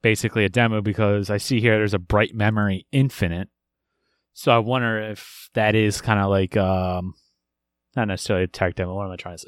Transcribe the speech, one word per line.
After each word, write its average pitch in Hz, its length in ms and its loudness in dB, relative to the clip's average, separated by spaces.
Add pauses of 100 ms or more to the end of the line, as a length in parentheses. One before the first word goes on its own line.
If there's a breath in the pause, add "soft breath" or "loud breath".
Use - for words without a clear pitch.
basically 110 420 2
a 95 40 2
demo 113 320 2
because 101 500 0
I 104 60 0
see 117 220 -2
here 110 180 4
there's 104 180 0
a 92 40 0
Bright 104 360 0
Memory 104 560 0
Infinite. 98 580 -2 (840)
So - 180 0
I 117 80 6
wonder 113 400 -2
if - 560 -12
that 107 180 2
is 107 280 2
kinda 101 260 2
like, 98 280 0
um, 92 600 -2 (800)
not 113 120 -2
necessarily 95 360 -2
a 90 40 -2
tech 90 280 -4
demo. 92 200 -6
What 101 100 -6
am 92 60 -10
I 92 40 -12
trying 87 220 -14
to - 100 -18